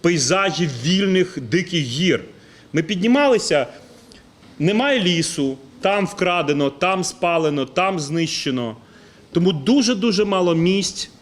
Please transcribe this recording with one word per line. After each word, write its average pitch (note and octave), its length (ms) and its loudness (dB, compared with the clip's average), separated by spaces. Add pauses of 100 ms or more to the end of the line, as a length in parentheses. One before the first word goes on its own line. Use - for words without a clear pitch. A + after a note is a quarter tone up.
пейзажі E3+ 680 0 (160)
вільних F#3 560 2
диких D#3 440 -2
гір. C3 400 0 (480)
Ми E3 100 0
піднімалися, G#3 840 2 (920)
немає A3+ 420 2
лісу, D#3+ 560 -2 (240)
там G3 260 0
вкрадено, D3 640 0
там F#3 340 -2
спалено, D#3+ 640 -2
там F3+ 340 -2
знищено. C#3 760 -4 (560)
Тому F3 200 2
дуже-дуже G#3+ 720 0
мало F#3 300 0
місць F3+ 560 -2 (100)